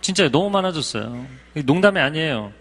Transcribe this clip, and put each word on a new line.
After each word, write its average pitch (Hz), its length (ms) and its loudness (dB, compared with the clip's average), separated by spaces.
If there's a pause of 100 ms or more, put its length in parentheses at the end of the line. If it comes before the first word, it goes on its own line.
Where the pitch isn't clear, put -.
진짜요. 180 280 2
너무 180 200 2
많아졌어요. 135 760 -4 (260)
이게 151 100 -6
농담이 185 360 4
아니에요. 139 640 -2